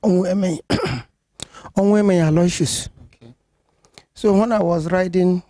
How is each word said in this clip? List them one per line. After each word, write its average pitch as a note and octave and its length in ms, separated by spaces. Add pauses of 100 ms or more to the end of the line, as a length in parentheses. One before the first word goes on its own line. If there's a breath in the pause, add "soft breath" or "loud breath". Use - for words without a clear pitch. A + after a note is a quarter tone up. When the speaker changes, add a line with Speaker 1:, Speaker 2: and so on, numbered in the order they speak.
Speaker 1:
Onwuemehin, F#3 640
<clears throat> - 1080
Onwuemehin G3+ 500
Aloysius. E3+ 600 (160)
Speaker 2:
Okay. - 300 (800 soft breath)
Speaker 1:
So G#3 240
when A3+ 140
I G#3 100
was E3+ 280
riding F3+ 580